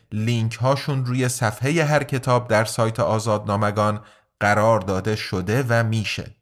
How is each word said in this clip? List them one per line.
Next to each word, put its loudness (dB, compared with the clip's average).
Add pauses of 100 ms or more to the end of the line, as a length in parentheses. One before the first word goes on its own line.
(120)
لینک 0
هاشون 0
روی 0
صفحه 0
هر 2
کتاب 0
در 4
سایت -2
آزادنامگان 0 (400)
قرار 4
داده -2
شده -2
و 2
می‌شه. -4